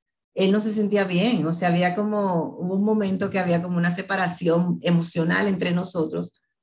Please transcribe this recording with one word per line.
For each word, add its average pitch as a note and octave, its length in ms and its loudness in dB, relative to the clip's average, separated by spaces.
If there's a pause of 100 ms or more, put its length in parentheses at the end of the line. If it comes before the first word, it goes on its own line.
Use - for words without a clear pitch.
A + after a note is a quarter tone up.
(340)
él F#3+ 180 2
no G#3+ 80 4
se G#3+ 120 -2
sentía G3+ 320 0
bien. F#3 420 2
O E3 60 0
sea, F3+ 160 -2
había F3+ 260 2
como, G#3 640 -2
hubo F3+ 160 -4
un G3 100 0
momento G3 460 0
que G3 80 -2
había F3 240 2
como F3+ 160 -2
una F3 160 0
separación F3+ 880 0
emocional F3 680 0
entre F3+ 240 0
nosotros F3 680 -4 (220)